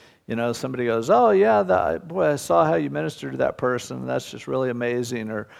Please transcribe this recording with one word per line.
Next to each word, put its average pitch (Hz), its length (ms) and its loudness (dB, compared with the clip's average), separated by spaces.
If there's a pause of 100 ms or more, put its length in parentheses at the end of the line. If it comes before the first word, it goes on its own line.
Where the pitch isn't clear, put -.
(280)
You 117 80 -4
know, 117 160 -2
somebody 123 340 -4
goes, 113 240 0
"Oh, 233 200 6
yeah, 208 340 4
that, 180 460 0
boy, 165 240 0
I - 20 0
saw 170 300 2
how 160 100 2
you 147 140 0
ministered 147 420 -6
to 131 60 -8
that 131 200 0
person. 127 480 -2
That's 127 240 -4
just - 160 -14
really 131 260 -2
amazing." 120 580 -4
Or, 107 180 -6 (120)